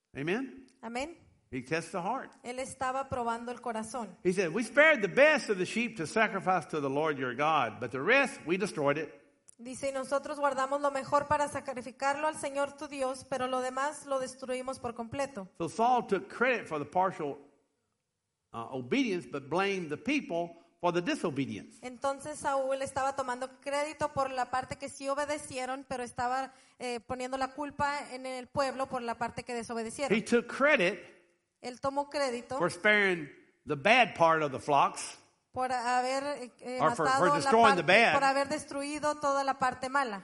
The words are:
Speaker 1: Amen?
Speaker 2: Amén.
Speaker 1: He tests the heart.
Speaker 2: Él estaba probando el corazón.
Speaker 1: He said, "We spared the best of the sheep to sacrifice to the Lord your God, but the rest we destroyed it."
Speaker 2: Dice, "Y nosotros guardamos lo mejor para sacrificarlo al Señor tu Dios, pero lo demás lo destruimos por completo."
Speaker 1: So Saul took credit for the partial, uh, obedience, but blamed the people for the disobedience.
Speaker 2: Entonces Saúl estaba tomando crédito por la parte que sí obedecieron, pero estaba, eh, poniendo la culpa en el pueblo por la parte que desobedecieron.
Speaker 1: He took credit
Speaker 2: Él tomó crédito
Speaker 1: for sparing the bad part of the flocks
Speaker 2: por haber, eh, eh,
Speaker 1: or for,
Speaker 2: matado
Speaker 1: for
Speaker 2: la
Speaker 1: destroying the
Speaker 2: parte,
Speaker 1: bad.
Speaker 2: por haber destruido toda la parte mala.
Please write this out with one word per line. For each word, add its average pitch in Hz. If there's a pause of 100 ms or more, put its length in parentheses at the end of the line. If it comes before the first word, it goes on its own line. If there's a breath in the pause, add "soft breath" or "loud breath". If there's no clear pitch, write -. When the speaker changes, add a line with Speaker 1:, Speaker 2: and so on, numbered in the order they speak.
(160)
Speaker 1:
Amen? 190 (160)
Speaker 2:
Amén. 254 (340)
Speaker 1:
He 127
tests 160
the 190
heart. 233 (120)
Speaker 2:
Él 254
estaba 262
probando 240
el 240
corazón. 220
Speaker 1:
He 180
said, 175
"We 233
spared 294
the 196
best 269
of 202
the 180
sheep 226
to 160
sacrifice 185
to 156
the 139
Lord 147
your 127
God, 135
but 120
the 131
rest 247
we 175
destroyed 151
it." 160 (460)
Speaker 2:
Dice, 254
"Y -
nosotros 277
guardamos 269
lo 285
mejor 285
para 294
sacrificarlo 277
al 311
Señor 277
tu 302
Dios, 269
pero 254
lo 254
demás 269
lo 269
destruimos 254
por 240
completo." 240 (100)
Speaker 1:
So 165
Saul 233
took 190
credit 226
for 156
the 139
partial, 180 (1120)
uh, 113
obedience, 185
but 131
blamed 190
the 147
people 170 (240 loud breath)
for 170
the 175
disobedience. 127
Speaker 2:
Entonces 277
Saúl 269
estaba 269
tomando 254 (120)
crédito 294
por 269
la 254
parte 262
que 277
sí 269
obedecieron, 277
pero 247
estaba, 247 (260 loud breath)
eh, 240
poniendo 254
la 262
culpa 285 (120)
en 262
el 254
pueblo 269
por 254
la 233
parte 233
que 247
desobedecieron. 226
Speaker 1:
He 220
took 233
credit 247 (640)
Speaker 2:
Él 240
tomó 277
crédito 254
Speaker 1:
for 175
sparing 196 (380)
the 147
bad 202
part 160
of 147
the 127
flocks 151 (340)
Speaker 2:
por 254
haber, 247
eh, 269 (100)
eh, 247
Speaker 1:
or 254
for, 156
Speaker 2:
matado 269
Speaker 1:
for -
Speaker 2:
la 294
Speaker 1:
destroying 226
the 170
Speaker 2:
parte, 185
Speaker 1:
bad. 185
Speaker 2:
por 151
haber 269
destruido 294
toda 277
la 269
parte 254
mala. 254